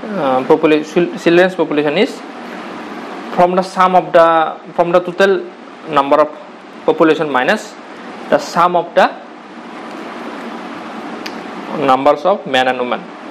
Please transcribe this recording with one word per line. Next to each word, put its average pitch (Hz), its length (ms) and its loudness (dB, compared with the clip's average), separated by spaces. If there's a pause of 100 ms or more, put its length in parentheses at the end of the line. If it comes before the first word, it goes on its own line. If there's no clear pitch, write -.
uh, 139 420 -2
popula-, 156 460 4
chil-, 175 260 0
children's 180 380 4
population 151 420 0
is 233 220 -2 (1160)
from 180 200 4
the 190 60 2
sum 185 340 2
of 170 180 4
the, 165 460 4 (140)
from 170 180 0
the 180 80 6
total 185 460 2 (440)
number 147 320 2
of 147 80 2 (560)
population 156 440 2
minus 143 440 0 (560)
the - 80 4
sum 175 380 2
of 165 200 -2
the 196 120 4 (2750)
numbers 139 400 4
of 202 220 0
man 131 200 2
and 127 120 -2
women. 113 520 -6